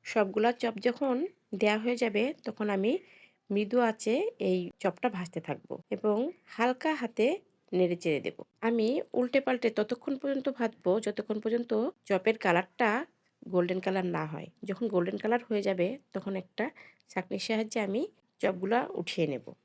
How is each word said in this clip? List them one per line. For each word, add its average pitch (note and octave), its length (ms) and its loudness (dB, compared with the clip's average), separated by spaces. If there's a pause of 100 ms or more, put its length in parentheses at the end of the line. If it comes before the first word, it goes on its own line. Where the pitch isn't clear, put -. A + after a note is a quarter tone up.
সবগুলা G#3+ 460 2
চপ A#3 280 -2
যখন B3 360 0 (380)
দেয়া G#3 260 2
হয়ে A#3+ 180 0
যাবে, A3 260 0 (200)
তখন G#3+ 260 -4
আমি G3+ 220 2 (580)
মৃদু G#3 320 0
আঁচে A3 340 0 (240)
এই F#3 200 2 (200)
চপটা F#3+ 300 -2
ভাজতে F3+ 320 -6
থাকবো - 340 -8 (160)
এবং G#3 260 0 (300)
হালকা B3+ 460 0
হাতে A#3+ 340 0 (440)
নেড়ে F3 260 2
চেড়ে D#3 240 0
দেব। - 160 -6 (240)
আমি A3+ 260 2 (260)
উল্টে B3 280 2
পাল্টে B3 280 0
ততক্ষণ A3+ 480 -2
পর্যন্ত C#4 320 -2
ভাজবো, A3+ 500 -2
যতক্ষণ G#3+ 400 -4
পর্যন্ত A#3 320 -2 (340)
চপের G3+ 320 2
কালারটা F#3 520 2 (540)
গোল্ডেন F#3 380 0
কালার F#3+ 260 0 (100)
না D#3 80 -2
হয়। D#3 220 -8 (160)
যখন G3 240 -4
গোল্ডেন F#3+ 300 2
কালার A#3 260 0
হয়ে G#3 180 -2
যাবে, F#3 260 2 (240)
তখন G3 240 -6
একটা F#3+ 300 -4 (440)
ছাঁকনির - 360 -6
সাহায্যে A3 360 -2
আমি G3+ 200 0 (400)
চপগুলা F#3+ 380 2 (160)
উঠিয়ে E3+ 320 -2
নেব। C3 180 -6 (180)